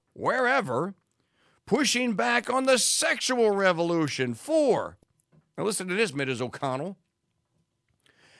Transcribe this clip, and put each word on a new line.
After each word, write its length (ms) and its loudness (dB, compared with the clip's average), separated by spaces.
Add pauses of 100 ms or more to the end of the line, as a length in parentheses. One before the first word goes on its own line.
(120)
wherever, 840 -2 (720)
pushing 460 0
back 380 0
on 160 0
the 120 4
sexual 720 2
revolution. 840 2
Four, 640 0 (600)
now 60 -4
listen 240 -4
to 80 -2
this, 160 0
Mrs. 300 -4
O'Connell. 560 -6 (1400)